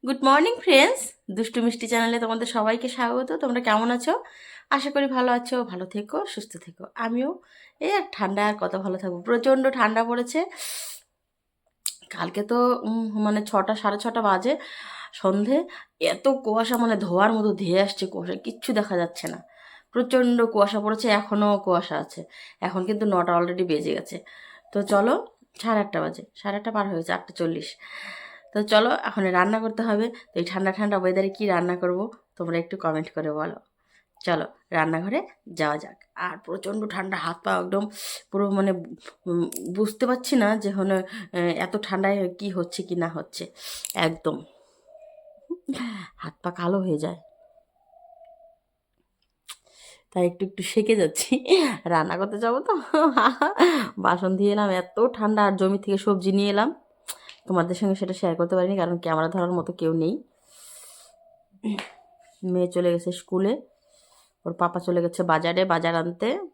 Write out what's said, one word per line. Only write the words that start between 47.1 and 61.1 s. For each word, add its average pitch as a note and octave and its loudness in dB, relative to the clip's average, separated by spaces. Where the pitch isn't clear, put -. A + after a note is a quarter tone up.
তাই F3+ 0
একটু F3 -6
একটু G3 -10
সেকে A3 4
যাচ্ছি। - 0
রান্না E3 2
করতে G#3 -4
যাবো A#3 2
তো, A#4 2
বাসন F3+ 4
ধুয়ে G3+ 4
এলাম, G#3 2
এত - -8
ঠান্ডা। G#3+ 2
আর G3 4
জমি F#3+ 2
থেকে G3 0
সবজি G3 2
নিয়ে G3+ 4
এলাম, A3 4
তোমাদের F3+ 0
সঙ্গে F#3+ 2
সেটা F#3 -4
শেয়ার E3+ 2
করতে F3 0
পারিনি, F#3 2
কারণ E3+ 0
ক্যামেরা D#3+ 0
ধরার F3+ 0
মতো E3+ -4
কেউ D#3+ 2
নেই। F3 0